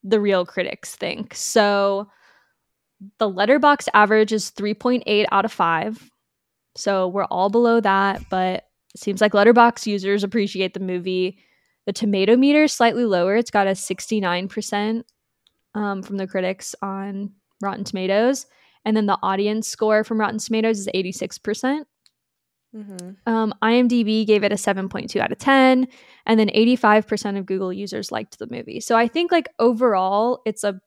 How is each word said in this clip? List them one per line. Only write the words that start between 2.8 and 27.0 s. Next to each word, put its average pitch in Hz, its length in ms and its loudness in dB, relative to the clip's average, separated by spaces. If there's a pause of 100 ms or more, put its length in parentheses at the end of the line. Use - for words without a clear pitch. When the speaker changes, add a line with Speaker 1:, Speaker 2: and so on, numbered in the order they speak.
Speaker 1:
the 214 120 0
Letterboxd 254 680 2
average 214 360 4
is 214 200 -4
three 208 240 -4
point 247 320 -2
eight 208 240 2
out 196 120 2
of 220 80 -4
five. 175 600 -2 (680)
So 190 300 0
we're 190 180 -2
all 190 240 0
below 233 320 2
that, 196 480 0
but 185 400 -4 (240)
it - 60 -20
seems 196 220 -2
like 214 120 4
Letterboxd 233 540 6
users 202 360 -2
appreciate 196 520 -4
the 185 40 -10
movie. 185 600 -4 (480)
The 202 60 -4
tomato 202 440 2
meter 294 280 6
is - 80 0
slightly 233 320 2
lower. 190 300 2
It's 233 160 0
got 202 160 2
a 190 80 0
sixty-nine 190 720 -4
percent, 214 600 -4 (680)
um, 202 300 -6
from 196 140 -8
the 190 100 -6
critics 190 560 -6
on 196 480 -8 (280)
Rotten 196 240 -6
Tomatoes. 202 640 0 (400)
And 214 100 0
then 214 120 0
the 196 160 0
audience 208 440 -2
score 214 360 0
from 220 160 -4
Rotten 214 180 -2
Tomatoes 220 400 -2
is 196 160 -8
eighty-six 185 460 -6
percent. 269 480 -4 (880)
Speaker 2:
Mm-hmm. 202 560 -10
Speaker 1:
Um, 220 300 0
I 226 140 2
M 247 120 4
D 233 160 2
B 214 220 0
gave 208 180 4
it 202 80 0
a 208 60 -2
seven 190 320 -2
point - 220 -10
two 208 100 -2
out - 100 -2
of - 60 -8
ten, 262 500 4 (380)
and 220 140 4
then 208 140 2
eighty-five 220 540 4